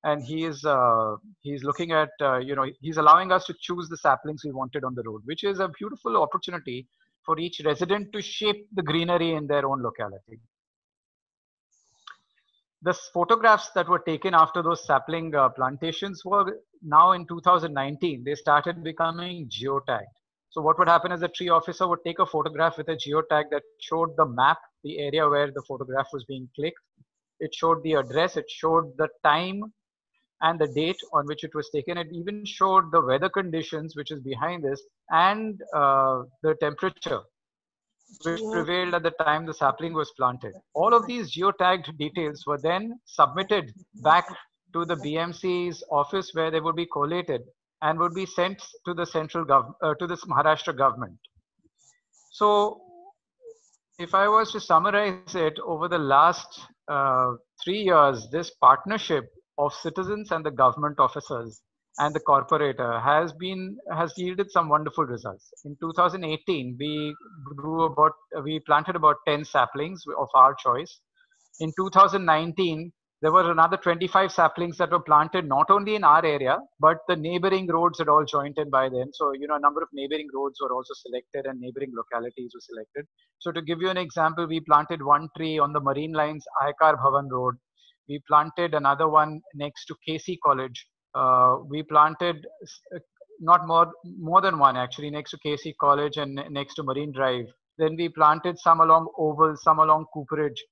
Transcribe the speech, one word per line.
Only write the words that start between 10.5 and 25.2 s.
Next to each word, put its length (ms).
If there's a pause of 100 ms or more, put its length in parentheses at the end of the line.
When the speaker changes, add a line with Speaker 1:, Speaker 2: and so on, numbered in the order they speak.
Speaker 1:
The 80
s-, 220
photographs 600
that 140
were 100
taken 340
after 300
those 240
sapling, 480
uh, 140
plantations 760
were 360 (240)
now 280
in 140
two 140
thousand 340
nineteen, 500
they 120
started 480
becoming 680
geotagged. 640 (380)
So 80
what 200
would 80
happen 240
is 80
the 80
tree 200
officer 380
would 180
take 140
a 80
photograph 500
with 120
a 80
geotag 560
that 100 (160)
showed 380
the 100
map, 320 (240)
the 160
area 300